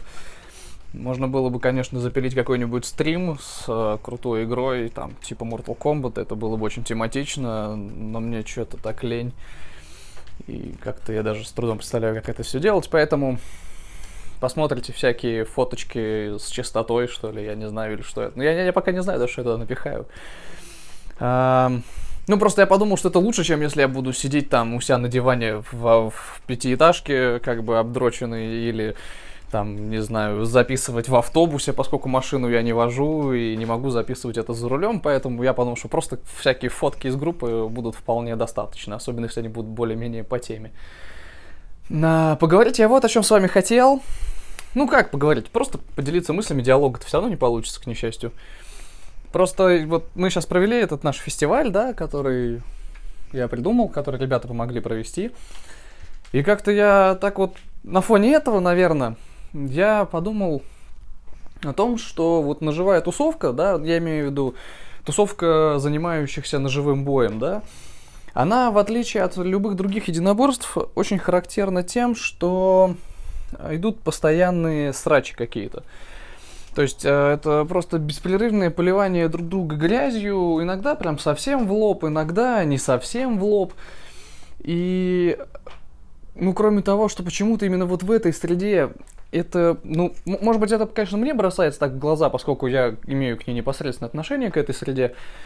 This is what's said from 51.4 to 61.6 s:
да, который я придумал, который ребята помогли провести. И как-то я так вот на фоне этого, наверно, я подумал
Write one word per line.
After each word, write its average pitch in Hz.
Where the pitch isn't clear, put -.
да, 220
который 127
я 123
придумал, 196
который 131
ребята 131
помогли 120
провести. 117
И 139
как-то 202
я 196
так 202
вот 190
на 185
фоне 214
этого, 262
наверно, 170
я 170
подумал 175